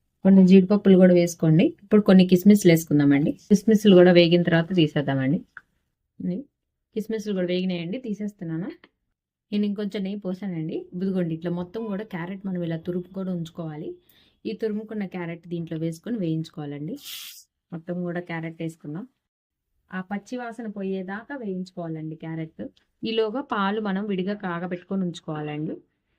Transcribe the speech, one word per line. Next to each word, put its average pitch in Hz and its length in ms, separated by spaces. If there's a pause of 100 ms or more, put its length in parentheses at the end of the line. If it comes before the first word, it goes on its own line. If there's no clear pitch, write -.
(220)
కొన్ని 190 240
జీడిపప్పులు 190 500
కూడా 180 180
వేసుకోండి. 170 500
ఇప్పుడు 214 360
కొన్ని 185 260
కిస్మిస్లు 185 460
వేసుకుందామండి. 147 600
కిస్మిస్లు 208 640
కూడా 180 180
వేగిన 175 300
తర్వాత 165 320
తీసేద్దామండి. 143 640 (840)
ఇవి 185 220 (520)
కిస్మిస్లు 214 380
కూడా 185 140
వేగినాయండి, 180 520
తీసేస్తున్నాను. 208 720 (840)
నేను 208 120
ఇంకొంచెం 202 380
నెయ్యి 202 180
పోసానండి. 185 760
ఇదిగోండి, 180 400
ఇట్లా 165 160
మొత్తం 175 360
కూడా 190 180
క్యారెట్ 190 420
మనం 180 160
ఇలా 165 140
తురుము 180 380
కూడా 185 180
ఉంచుకోవాలి. 165 640 (520)
ఈ 214 60
తురుముకున్న 214 540
క్యారెట్ 170 420
దీంట్లో 165 300
వేసుకొని 165 400
వేయించుకోవాలండి. 160 800 (760)
మొత్తం 175 300
కూడా 175 180
క్యారెట్ 165 420
వేసుకుందాం. 160 460 (840)
ఆ 185 80
పచ్చి 202 380
వాసన 233 280
పోయేదాకా 196 680
వేయించుకోవాలండి 175 800
క్యారెట్. 160 520 (360)
ఈలోగా 220 360
పాలు 208 400
మనం 202 260
విడిగా 196 280
కాగబెట్టుకొని 180 680
ఉంచుకోవాలండి. 151 720 (460)